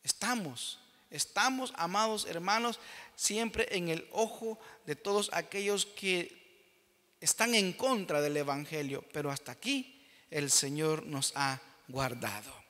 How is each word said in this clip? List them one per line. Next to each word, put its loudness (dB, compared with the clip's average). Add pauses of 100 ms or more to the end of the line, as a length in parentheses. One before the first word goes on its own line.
estamos, -4 (320)
estamos, 0
amados 2
hermanos, 0 (380)
siempre 0
en 0
el -4
ojo -2 (280)
de -4
todos 0
aquellos 0
que -2 (800)
están 4
en 6
contra 2
del 2
evangelio, -2
pero -2
hasta -6
aquí -4 (240)
el 0
Señor 2
nos -2
ha 0 (280)
guardado. -4 (120)